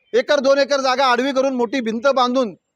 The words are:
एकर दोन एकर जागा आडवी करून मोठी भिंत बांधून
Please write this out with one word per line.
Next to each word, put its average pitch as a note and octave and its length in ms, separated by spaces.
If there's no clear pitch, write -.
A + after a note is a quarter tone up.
एकर D4 200
दोन C#4 180
एकर C#4 220
जागा C4 260
आडवी B3+ 260
करून C4+ 220
मोठी B3 280
भिंत A3+ 340
बांधून B3 380